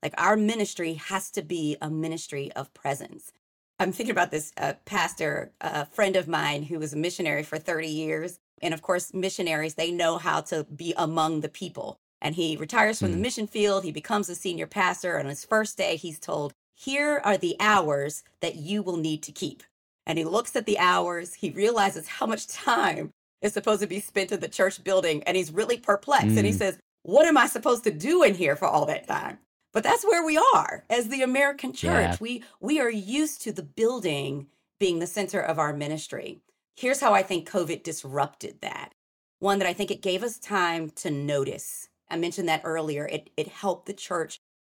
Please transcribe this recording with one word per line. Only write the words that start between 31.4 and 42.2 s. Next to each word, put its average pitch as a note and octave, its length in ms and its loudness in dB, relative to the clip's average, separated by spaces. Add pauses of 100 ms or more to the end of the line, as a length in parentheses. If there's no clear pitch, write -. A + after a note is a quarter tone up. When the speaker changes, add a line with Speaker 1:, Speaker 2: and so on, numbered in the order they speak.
Speaker 1:
church. - 380 2
Speaker 2:
Yeah. F2+ 60 -2
Speaker 1:
We, A#3 240 -6 (180)
we D4 200 0
are A#3+ 80 2
used A#3 540 -2
to A3 100 -6
the F3+ 100 -8
building D3 840 -2 (340)
being F3 200 2
the F3 60 -2
center F#3+ 340 -4
of - 180 -2
our D3 180 2
ministry. - 640 -8 (340)
Here's B3+ 260 0
how A#3+ 120 4
I G3 100 6
think F3 260 -4
covid E3+ 340 -2
disrupted C#3+ 800 -6
that. - 300 -10 (460)
One, G3 200 2
that F#3 100 2
I F3 60 0
think G3 160 -4
it F#3+ 120 -4
gave F#3 200 0
us A#3 160 -6
time E3+ 520 -2
to - 200 -6
notice. C#3+ 800 -4 (200)
I E3 80 -6
mentioned E3+ 320 -2